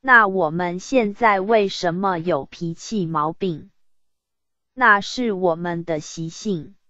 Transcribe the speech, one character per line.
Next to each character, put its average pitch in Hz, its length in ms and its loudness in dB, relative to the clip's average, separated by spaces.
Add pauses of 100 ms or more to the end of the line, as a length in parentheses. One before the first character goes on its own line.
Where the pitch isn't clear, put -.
那 240 280 6
我 185 220 0
们 175 280 -4
现 214 340 0
在 202 280 2
为 208 260 2
什 180 300 -4
么 190 220 -2
有 160 260 -2
脾 165 280 -8
气 196 320 -4
毛 160 280 -2
病？ 180 400 -8 (1000)
那 220 260 4
是 233 320 -4
我 185 240 0
们 170 280 -4
的 165 140 -4
习 165 300 -10
性。 185 480 -6 (140)